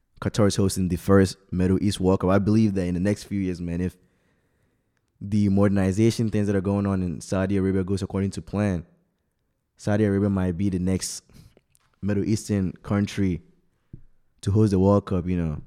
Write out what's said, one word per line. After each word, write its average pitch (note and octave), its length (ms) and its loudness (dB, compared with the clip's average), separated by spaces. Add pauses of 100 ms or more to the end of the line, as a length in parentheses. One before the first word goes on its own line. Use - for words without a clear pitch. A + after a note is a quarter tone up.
(200)
Qatar G#2 260 0
is F#2+ 100 0
hosting F#2+ 320 0
the F2 80 -2
first G2 400 4 (160)
Middle F#2 300 0
East G2 180 -2
World F#2+ 200 2
Cup, F#2 100 2
I G2 80 4
believe G#2+ 360 2
that F#2 120 -2
in F2+ 80 -2
the F2 60 -2
next G2+ 240 -2
few G2+ 160 -6
years, F#2 200 -4
man, F2 200 -6
if F2+ 160 -4 (1200)
the G2+ 280 0
modernization G2+ 840 2
things G#2 180 -2
that G2+ 80 0
are G2 40 0
going G2+ 260 0
on G2 160 -2
in F2 180 -6
Saudi F#2+ 360 -2
Arabia F#2+ 280 0
goes F#2+ 180 -4
according G2 300 -2
to F2 100 -10
plan, G2 420 -4 (920)
Saudi G#2+ 280 0
Arabia G2+ 260 2
might F#2 280 0
be G2 100 -2
the F#2 100 -2
next F#2 440 -4 (760)
Middle G2+ 240 -2
Eastern G2+ 480 -2 (100)
country G2 600 -2 (1000)
to G2+ 80 -2
host G#2+ 220 4
the F#2+ 60 4
World G2 280 4
Cup, F2 200 -4
you F2+ 100 -2
know E2 300 -4